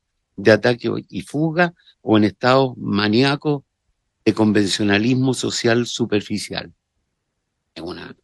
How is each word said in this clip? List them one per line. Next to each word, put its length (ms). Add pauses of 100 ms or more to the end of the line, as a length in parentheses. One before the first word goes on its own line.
(360)
de 160
ataque 380 (180)
y 140
fuga, 520 (280)
o 160
en 80
estados 520
maníacos 880 (600)
de 80
convencionalismo 1000
social 520
superficial. 880 (1000)
Es 80
una 400